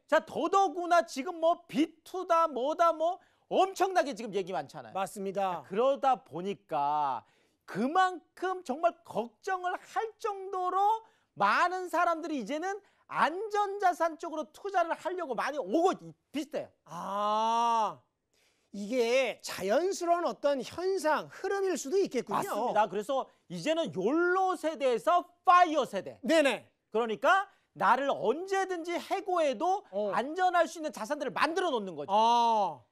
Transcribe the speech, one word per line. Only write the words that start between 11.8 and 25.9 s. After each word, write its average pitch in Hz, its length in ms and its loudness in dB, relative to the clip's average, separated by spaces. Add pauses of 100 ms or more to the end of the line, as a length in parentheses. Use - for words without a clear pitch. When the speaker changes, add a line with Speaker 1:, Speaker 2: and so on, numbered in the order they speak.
Speaker 1:
사람들이 330 520 0
이제는 320 400 -6 (260)
안전자산 370 1120 -2
쪽으로 320 340 -8
투자를 349 420 -2
하려고 330 400 -6
많이 240 240 -4
오고 302 340 2
있-, - 60 -4 (340)
비슷해요. - 360 -8 (160)
Speaker 2:
아, 208 1160 0 (720)
이게 233 680 0
자연스러운 339 840 0
어떤 277 380 0
현상, 311 680 -2
흐름일 392 460 -2
수도 277 220 -4
있겠군요. 247 400 0
Speaker 1:
맞습니다. 220 500 2
그래서 214 400 -2 (200)
이제는 262 460 -2
욜로 349 600 2
세대에서 294 720 0 (160)
파이어 349 400 8
세대. 180 380 -8